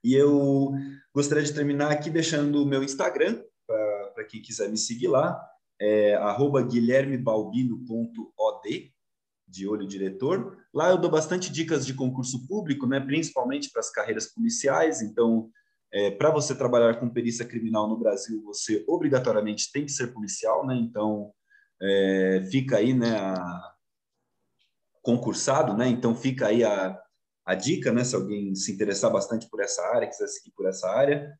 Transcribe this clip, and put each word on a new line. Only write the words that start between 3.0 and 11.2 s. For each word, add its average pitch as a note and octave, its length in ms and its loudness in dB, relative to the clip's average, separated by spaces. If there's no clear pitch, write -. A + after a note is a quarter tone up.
pra, G#2 480 -2
pra A2 100 -10
quem A2 160 -14
quiser G#2+ 280 -6
me A2 80 -4
seguir A#2 320 -4
lá, C#3+ 300 2
é G#2 340 4
arroba B2+ 480 2
guilhermebalbino A#2+ 1200 0
ponto A#2 520 -8
O - 260 0
D, - 280 -8
de F#2+ 200 -10
olho G2+ 200 -2
diretor. G2 720 -4
Lá D#3+ 160 2
eu F#3 80 6
dou E3+ 120 2
bastante D#3+ 420 0